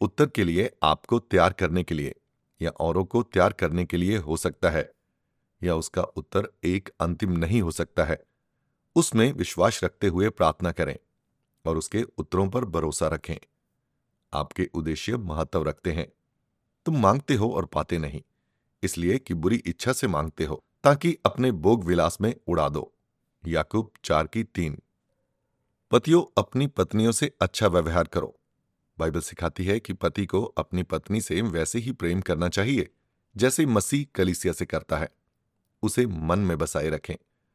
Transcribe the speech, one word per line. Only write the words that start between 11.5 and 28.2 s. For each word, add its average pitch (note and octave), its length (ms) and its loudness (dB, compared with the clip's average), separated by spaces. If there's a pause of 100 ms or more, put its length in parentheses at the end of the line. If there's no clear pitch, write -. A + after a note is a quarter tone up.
और D#2+ 120 0
उसके G#2 260 -2
उत्तरों F#2 460 -2
पर B2 160 -2
भरोसा D#2+ 420 -2
रखें। D#2 300 -4 (960)
आपके D2 400 -4
उद्देश्य E2 440 -4
महत्व D#2+ 460 -4
रखते D2+ 280 -4
हैं। D#2 200 -6 (760)
तुम D#3+ 120 0
मांगते C#3 380 4
हो A2 180 2
और E2+ 120 0
पाते D#2 320 -4
नहीं, D2+ 240 -6 (600)
इसलिए F#2 340 0
कि G2 160 -6
बुरी F2 220 0
इच्छा - 380 -4
से - 140 -2
मांगते D#2+ 380 -2
हो, D2 180 -8 (200)
ताकि D3 420 4
अपने B2+ 260 2
भोग G2 320 2
विलास E2+ 380 2
में A2+ 140 0 (120)
उड़ा D#2+ 220 2
दो। D2 240 -6 (540)
याकूब E2 440 -2 (120)
चार D#2 240 2
की A2 160 -6
तीन। E2 380 -4 (1080)
पतियों, D#3+ 320 6 (140)
अपनी C#3 300 0
पत्नियों A2 440 2
से C#3 200 -2 (100)
अच्छा G2 260 2
व्यवहार E2+ 400 2
करो। - 300 -4 (640)